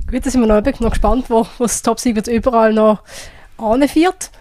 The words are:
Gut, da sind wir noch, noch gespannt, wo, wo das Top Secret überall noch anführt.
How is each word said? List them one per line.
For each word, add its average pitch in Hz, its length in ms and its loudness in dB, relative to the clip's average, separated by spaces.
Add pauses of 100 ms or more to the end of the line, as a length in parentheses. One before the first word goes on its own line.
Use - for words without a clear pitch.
(100)
Gut, 254 140 -4
da 269 60 -2
sind 254 120 0
wir 220 40 2
noch, 214 340 0
noch 226 100 0
gespannt, 226 400 0
wo, 233 160 2 (100)
wo 247 80 -2
das - 180 -4
Top 226 160 -2
Secret 220 300 -2
überall 226 440 2
noch 214 300 2 (540)
anführt. 285 760 0 (100)